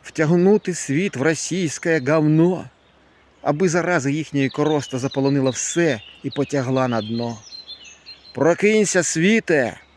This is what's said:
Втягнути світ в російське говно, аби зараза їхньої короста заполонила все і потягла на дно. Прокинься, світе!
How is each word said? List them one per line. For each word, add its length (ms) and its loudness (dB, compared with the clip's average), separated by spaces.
Втягнути 680 2
світ 420 -4
в 60 -4
російське 760 -2
говно, 680 2
аби 280 0
зараза 400 0
їхньої 400 -2
короста 500 -2
заполонила 500 0
все 520 -2
і 60 -6
потягла 580 -2
на 140 -2
дно. 360 -6
Прокинься, 720 2
світе! 760 2